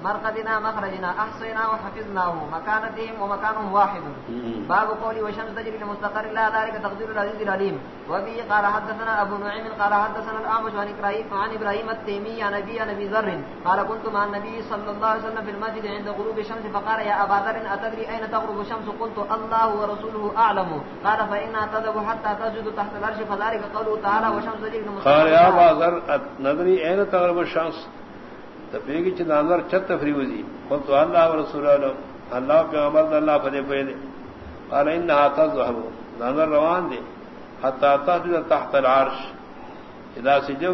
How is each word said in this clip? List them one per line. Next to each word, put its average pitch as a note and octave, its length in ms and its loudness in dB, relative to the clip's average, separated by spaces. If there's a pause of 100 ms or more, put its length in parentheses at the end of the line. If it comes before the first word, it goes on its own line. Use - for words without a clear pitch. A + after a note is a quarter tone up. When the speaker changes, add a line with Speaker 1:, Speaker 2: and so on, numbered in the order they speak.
Speaker 1:
مرقدنا A3 560 -2
مخرجنا F#3+ 580 -4
أحصينا A3 500 -2
وحفظناه G3+ 640 -2 (180)
مكانتهم A3 720 -4
ومكانهم G3+ 520 -2
واحد. F#3+ 280 4 (280)
Speaker 2:
مم. A#2 380 -6
Speaker 1:
باب G3+ 200 4 (160)
قول: A3 140 -4
"والشمس G#3+ 380 -6
تجري A3 260 -8
لمستقر G#3 500 -4
لها A3 180 2
ذلك A3 240 0 (100)
تقدير G#3 260 -6
العزيز G#3 320 -2
العليم". F#3+ 360 0 (320)
وبه - 300 -4 (100)
قال G#3 160 4
حدثنا G#3+ 560 0
أبو G3+ 160 -2
نعيم G#3 280 -6 (120)
قال G#3 160 2
حدثنا A3 460 0
الأعمش A3 360 -2
عن G3+ 120 -2
إبراهيم، G#3 460 -4
عن G3+ 160 0
إبراهيم G#3+ 400 -2
التيمي A3 520 -6
عن G3+ 120 -2
أبي، G3+ 260 -4
عن G#3+ 100 -4
أبي G3+ 180 -6
ذر G#3 220 0 (340)
قال: F#3 240 4
"كنت G#3+ 260 -6
مع G3+ 100 2
النبي G#3 460 -6
صلى G#3 200 -6
الله G#3 160 -4
عليه A3 200 2
وسلم A3 200 -6
في G#3 60 -8
المسجد G#3+ 340 -6
عند G3+ 220 -6
غروب G#3 300 -4
الشمس A3 360 -6
فقال: G#3 340 0
'يا G3+ 160 2
أبا G3 220 4
ذر، A3 120 -2 (160)
أتدري A3 280 -4
أين A3 300 -6
تغرب A3 280 -2
الشمس؟' G#3 400 -6
قلت: A3+ 200 -6
'الله A3 600 0
ورسوله G#3 480 -4 (100)
أعلم.' G3 400 2 (260)
قال: G#3 160 2 (100)
'فإنها G#3+ 420 -2
تذهب A3 380 -2
حتى A3 200 -2 (100)
تسجد G#3+ 360 -6
تحت G#3 200 -4
العرش، G#3 220 -4
فذلك G#3 600 -4
قوله G#3+ 260 0
تعالى: G#3+ 300 2
والشمس A3 280 -4
تجري A3 180 -4
لمستقر G3+ 320 0
لها.'" D3+ 120 8
Speaker 2:
قال: D#3+ 100 6
"يا E3+ 160 10
أبا F3 220 10
ذر، D#3+ 440 2
أتدري D#3 760 0
أين F#3+ 100 2 (120)
تغرب F3 280 4
الشمس؟" - 600 -4 (720)
ته - 60 -8 (100)
پیږي E3+ 300 0
چې F3 40 -4
دا D3+ 200 4
نظر F3 180 4 (120)
چت F3+ 160 0
تفریح D3 280 0
وځي. A#2+ 280 -2 (260)
قلت C#3+ 200 -2
الله E3 420 6
ورسول D3+ 360 0
الله، C#3+ 260 6 (440)
الله D3 340 6
پیغمبر D3+ 320 4
د D#3 100 2
الله D3+ 240 4
په C#3 120 2
دې C#3 180 -2
پوهې C#3 200 0
دي. B2+ 80 -8 (760)
قال C#3+ 180 4
انها D#3+ 380 4
تذهب، C#3 480 2 (440)
دا A#2+ 120 -2
نظر D#3 160 4
روان D#3+ 420 4
دي. B2 100 -6 (640)
حتی C3+ 280 4 (140)
تهبط E3+ 440 2
تحت C#3+ 260 2
العرش، C3 420 6 (1000)
اذا C3+ 220 4
سجدوا C#3+ 340 -2